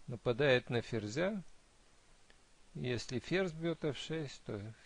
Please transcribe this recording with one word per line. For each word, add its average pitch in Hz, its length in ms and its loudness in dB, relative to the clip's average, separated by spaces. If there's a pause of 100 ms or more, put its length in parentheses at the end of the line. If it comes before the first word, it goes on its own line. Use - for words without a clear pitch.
нападает 127 600 4
на 120 120 2
ферзя. 143 600 0 (1300)
Если 123 440 -2
ферзь 180 340 0
бьёт 165 320 -2
F 139 120 0
шесть, 156 460 -6
то 110 180 -4 (240)